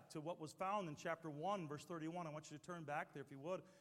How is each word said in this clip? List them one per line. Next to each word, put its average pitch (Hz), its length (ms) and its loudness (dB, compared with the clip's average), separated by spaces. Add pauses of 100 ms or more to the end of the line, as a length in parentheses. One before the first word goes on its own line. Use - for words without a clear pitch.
(120)
to 160 100 0
what 170 180 -2
was 156 140 -4
found 190 340 4
in 147 80 0
chapter 165 340 2
one, 165 380 2
verse 147 160 -2
thirty-one. 165 420 0
I 156 40 0
want 151 200 -4
you 151 80 -6
to - 80 -12
turn 175 180 -2
back 151 300 0
there, 143 80 -4
if 131 80 -6
you 139 140 -8
would. 175 160 2 (220)